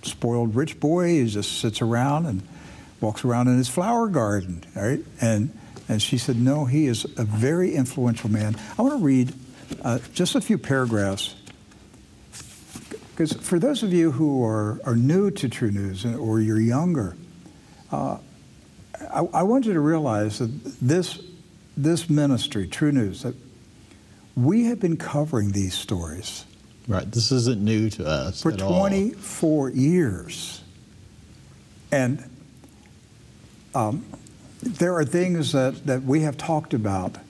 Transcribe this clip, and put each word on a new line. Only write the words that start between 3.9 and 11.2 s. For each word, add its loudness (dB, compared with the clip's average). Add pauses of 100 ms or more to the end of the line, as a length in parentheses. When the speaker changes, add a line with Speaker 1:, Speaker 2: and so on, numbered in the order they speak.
Speaker 1:
garden, -2 (120)
right?" -2 (220)
And, 0 (300)
and 0
she 0
said, 0
"No, 2
he 2
is 0 (120)
a 0
very 2
influential 0
man." 0 (220)
I 0
wanna 2
read, 4 (500)
uh, 0 (140)
just 0
a 2
few 0
paragraphs. 0 (1800)